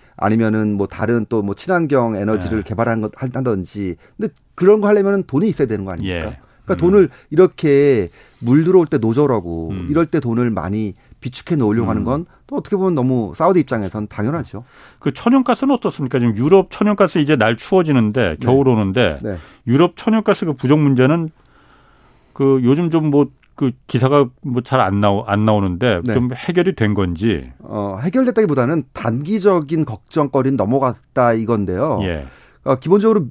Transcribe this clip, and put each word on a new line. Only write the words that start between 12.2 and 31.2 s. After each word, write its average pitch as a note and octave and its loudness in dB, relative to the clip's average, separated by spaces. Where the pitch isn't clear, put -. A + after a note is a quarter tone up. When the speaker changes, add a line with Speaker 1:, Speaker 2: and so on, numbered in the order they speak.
Speaker 1:
또 C#4+ -10
어떻게 - -4
보면 F#3 0
너무 B2 -2
사우디 F3 2
입장에서는 G#2+ -6
당연하죠. A#2+ -6
Speaker 2:
그 C#3 -2
천연가스는 C4 0
어떻습니까? C#3 -4
지금 A#2 0
유럽 F3+ 4
천연가스 G3+ 0
이제 D3 2
날 A2+ 2
추워지는데, B2+ 0
Speaker 1:
네. D#2 -4
Speaker 2:
겨울 C3 2
오는데 G2+ 0
Speaker 1:
네. G2+ -8
Speaker 2:
유럽 D3 2
천연가스 G#3+ 0
그 D#3 -2
부족 C3 2
문제는 C#3+ 2
그 C3+ 2
요즘 D3+ 2
좀 D#3 0
뭐 C#3+ 4
그 C3 -2
기사가 C3 2
뭐 B2+ -4
잘 B2+ 0
안 G2 0
나오-, G2+ 2
안 G#2 0
나오는데 G2+ 0
Speaker 1:
네. A#2+ -2
Speaker 2:
좀 B2 -2
해결이 F3 -2
된 G#2 0
건지. F2 -2
Speaker 1:
어, G2+ -8
해결됐다기보다는 E3 0
단기적인 D#3+ -2
걱정거리는 C3+ -2
넘어갔다 A#2+ 0